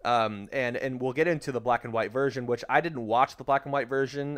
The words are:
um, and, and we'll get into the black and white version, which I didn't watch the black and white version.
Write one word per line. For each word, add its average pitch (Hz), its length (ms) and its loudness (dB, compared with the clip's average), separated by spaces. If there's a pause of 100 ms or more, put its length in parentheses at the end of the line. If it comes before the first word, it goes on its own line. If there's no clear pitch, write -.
um, 110 460 0
and, 123 260 -2
and 127 240 -4
we'll 127 120 -2
get 156 140 2
into 151 240 0
the 120 80 -2
black 117 240 0
and 120 80 -8
white 110 200 -2
version, 131 340 0
which 120 240 0
I 135 100 4
didn't 151 280 -2
watch 120 300 2
the 131 60 -14
black 139 220 2
and 139 80 -6
white 135 160 0
version. 139 480 -2